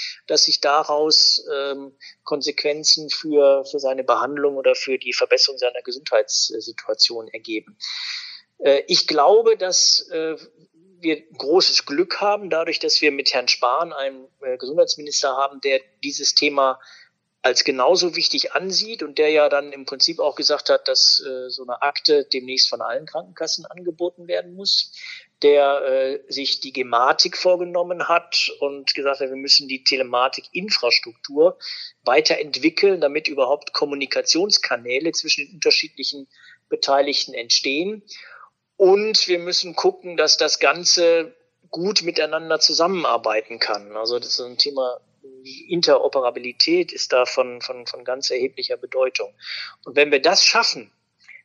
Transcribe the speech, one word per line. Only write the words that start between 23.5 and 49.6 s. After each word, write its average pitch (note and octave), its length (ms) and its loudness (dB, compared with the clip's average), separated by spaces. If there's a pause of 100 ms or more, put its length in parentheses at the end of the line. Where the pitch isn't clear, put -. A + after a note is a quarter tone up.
angeboten F3 600 -8
werden F3 260 -6
muss, - 380 -2 (500)
der, C#3+ 400 6
äh, C3+ 380 0 (120)
sich C3+ 280 -4
die C3+ 120 -12
Gematik B2+ 640 2
vorgenommen F3 720 0
hat - 520 0
und C#3 340 -4
gesagt C#3 280 -2
hat, C3+ 80 -2
wir C3 60 -8
müssen C#3 320 2
die C3 160 -8
Telematikinfrastruktur C3 1700 0 (460)
weiterentwickeln, D#3 960 2
damit D3 260 0
überhaupt C#3 460 -2
Kommunikationskanäle C#3 1400 -2
zwischen C#3+ 340 -4
den F#3 80 -20
unterschiedlichen D3 720 -2 (420)
Beteiligten C#3 640 0
entstehen. D3 720 -2 (720)
Und G3+ 500 4
wir F3+ 120 0
müssen F3 360 -4
gucken, F#3 400 -2
dass D#3 220 4
das D3+ 220 0
Ganze E3 720 2 (380)
gut F3+ 320 -2
miteinander D#3+ 560 -4
zusammenarbeiten C3 960 0
kann. G#2 400 -6
Also A#2 220 -4
das - 100 -10
ist - 120 -4
ein B2 180 -6
Thema, C3 400 -2 (240)
die - 480 -20
Interoperabilität C#3+ 1200 0
ist - 220 -6
da B2+ 140 4
von, B2 340 -4
von, A#2 240 -12
von B2+ 180 -14
ganz C3 280 -6
erheblicher B2+ 460 -4
Bedeutung. C3 560 -4 (520)